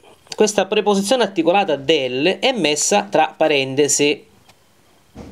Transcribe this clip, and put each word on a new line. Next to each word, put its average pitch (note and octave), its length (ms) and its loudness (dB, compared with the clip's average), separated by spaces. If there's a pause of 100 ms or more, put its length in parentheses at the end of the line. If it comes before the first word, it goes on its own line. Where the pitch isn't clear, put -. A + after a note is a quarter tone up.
(360)
questa G#3 300 0
preposizione G3+ 580 0
articolata F3 540 0
del C#3 640 0
è C4 120 0
messa G3+ 580 0
tra - 280 0
parentesi. C#3+ 880 0 (1080)